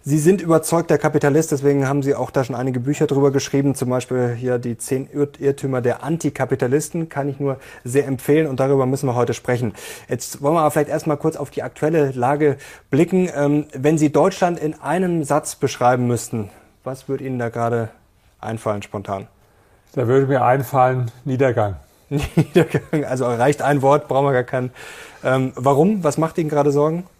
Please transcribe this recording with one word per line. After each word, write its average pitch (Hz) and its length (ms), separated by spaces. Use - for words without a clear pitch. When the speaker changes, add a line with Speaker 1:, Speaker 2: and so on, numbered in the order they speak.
Speaker 1:
Sie 147 160
sind 175 220
überzeugter 165 560
Kapitalist, 147 540
deswegen 139 340
haben 139 160
Sie 139 140
auch - 160
da 135 140
schon 131 100
einige 127 240
Bücher 143 280
drüber 139 240
geschrieben, 139 440
zum 123 140
Beispiel 127 400
hier 123 280
die 120 200
zehn 135 340
Irrt-, 143 300
Irrtümer 139 400
der 120 200
Antikapitalisten, 147 1080
kann 139 180
ich 139 120
nur 135 180
sehr 127 240
empfehlen 147 400
und 131 140
darüber 135 240
müssen 135 200
wir 123 100
heute 120 180
sprechen. 120 400
Jetzt - 340
wollen 143 140
wir 170 60
aber 151 100
vielleicht 151 180
erstmal 151 280
kurz 156 180
auf 139 140
die - 120
aktuelle 147 500
Lage 135 440
blicken. 180 460
Ähm, 143 300
wenn 147 220
Sie 151 160
Deutschland 175 460
in 156 200
einem 170 460
Satz 143 300
beschreiben 123 520
müssten, 113 420
was 135 240
würde 135 160
Ihnen 131 120
da 117 120
gerade 117 400
einfallen 110 420
spontan? 98 460
Speaker 2:
Da 127 140
würde 135 180
mir 131 160
einfallen, 127 680
Niedergang. 123 500
Speaker 1:
<laughs> - 160
Niedergang, 156 960
also 127 220
reicht 120 360
ein 139 200
Wort, 139 260
brauchen 135 200
wir 139 40
gar 127 120
keinen. 123 280
Ähm, 131 340
warum? 143 460
Was 151 160
macht 160 200
Ihnen 156 120
gerade 147 220
Sorgen? 156 320